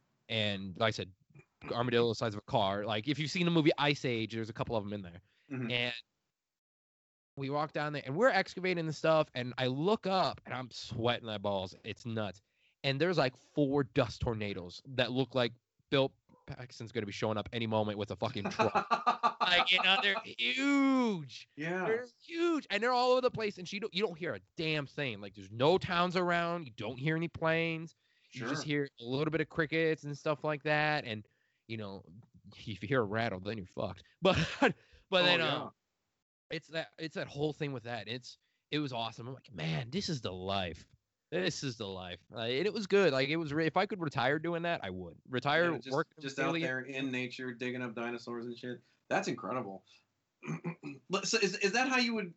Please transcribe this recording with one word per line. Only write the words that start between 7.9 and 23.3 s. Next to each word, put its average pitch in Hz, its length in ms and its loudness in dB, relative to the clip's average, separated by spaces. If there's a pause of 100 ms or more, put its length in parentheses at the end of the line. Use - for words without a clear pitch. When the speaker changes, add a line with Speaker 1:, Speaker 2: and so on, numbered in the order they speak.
Speaker 1:
there, 143 140 -4
and 135 80 -4
we're 233 140 6
excavating 180 580 0
the 160 60 -2
stuff, 156 420 4
and 123 240 -4
I 131 80 2
look 160 400 2
up, 180 400 0
and - 80 -6
I'm 127 160 -8
sweating 117 560 0
my 107 120 -4
balls. 98 360 0 (100)
It's 107 220 -10
nuts. 110 340 -2 (440)
And 135 160 2
there's, 170 180 4
like, 131 160 4 (200)
four 143 300 4
dust - 360 2
tornadoes 101 600 -4 (140)
that 123 160 2
look 127 240 0
like 120 180 2 (380)
Bill 135 220 4 (340)
Paxton's 123 460 -14
gonna 110 140 -2
be 101 60 -8
showing 107 260 0
up 101 160 -4
any 117 120 -2
moment 107 320 2
with 104 120 -2
a 95 60 -6
fucking 107 340 -2
truck. 208 400 2
Speaker 2:
<laughs> - 400 2 (140)
Speaker 1:
Like, 180 260 4
you 185 120 6
know, 190 200 4
they're 202 220 2
huge. 254 1300 0
Speaker 2:
Yeah. 175 300 -4
Speaker 1:
They're 226 220 0 (200)
huge, 339 440 0
and 202 120 0
they're 247 100 2
all 247 200 4
over 254 80 6
the 247 100 4